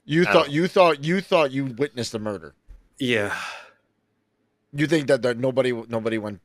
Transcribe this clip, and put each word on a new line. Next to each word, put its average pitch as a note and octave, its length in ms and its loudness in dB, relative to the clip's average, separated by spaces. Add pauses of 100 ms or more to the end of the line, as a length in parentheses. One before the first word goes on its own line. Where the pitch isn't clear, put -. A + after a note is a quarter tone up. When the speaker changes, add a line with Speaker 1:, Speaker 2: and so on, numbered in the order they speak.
Speaker 1:
You D#3 200 0
Speaker 2:
I - 20 2
Speaker 1:
thought, G3+ 80 2
Speaker 2:
don't D#3 180 4
Speaker 1:
you E3 160 0
thought, E3 380 4
you F3+ 160 0
thought D#3+ 300 0
you C#3 140 -4
witnessed B2 460 -6
the A2+ 80 -6
murder. F#2+ 340 -8 (460)
Speaker 2:
Yeah. A2+ 340 0 (1400)
Speaker 1:
You D3 140 -2
think D3 200 2
that, B2+ 140 4
that A#2+ 160 0
nobody, B2+ 340 0
nobody A2+ 460 -4
went, G#2 280 -8